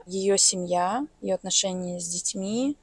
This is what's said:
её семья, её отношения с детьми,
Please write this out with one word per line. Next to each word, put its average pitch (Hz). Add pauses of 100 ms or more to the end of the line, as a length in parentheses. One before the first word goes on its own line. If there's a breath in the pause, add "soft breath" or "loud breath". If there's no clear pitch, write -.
её 190
семья, 180 (160)
её 190
отношения 185
с 175
детьми, 208